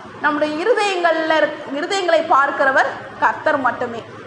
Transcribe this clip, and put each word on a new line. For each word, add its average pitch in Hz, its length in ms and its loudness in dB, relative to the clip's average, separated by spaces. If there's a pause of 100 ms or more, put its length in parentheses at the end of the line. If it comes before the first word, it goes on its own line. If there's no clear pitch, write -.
(220)
நம்முடைய 302 440 0
இருதயங்கள்ல 349 680 2
இருக்-, 294 440 0
இருதயங்களை 339 520 0
பார்க்கிறவர் 277 600 4 (320)
கர்த்தர் 277 380 2
மட்டுமே. 233 460 -2 (240)